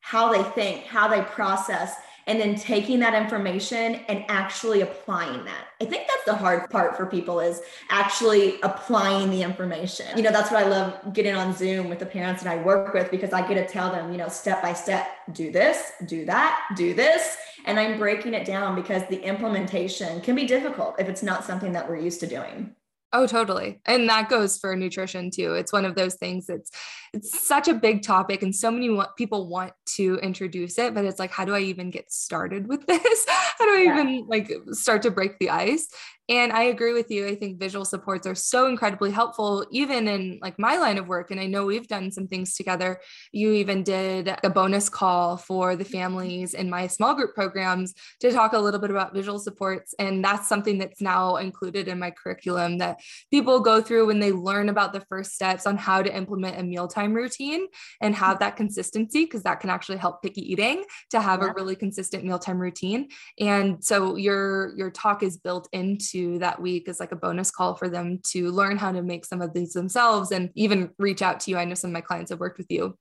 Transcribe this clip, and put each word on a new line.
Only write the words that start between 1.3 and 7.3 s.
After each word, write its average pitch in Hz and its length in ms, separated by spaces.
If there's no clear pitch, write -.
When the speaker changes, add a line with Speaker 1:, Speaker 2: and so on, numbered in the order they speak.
Speaker 1:
and 220 120
then 208 160
taking 220 440
that 226 140
information 214 800
and 202 200
actually 202 540
applying 165 640
that. 87 200
I 226 40
think - 220
that's 269 180
the 208 100
hard 180 340
part 180 280
for 190 80
people, 175 340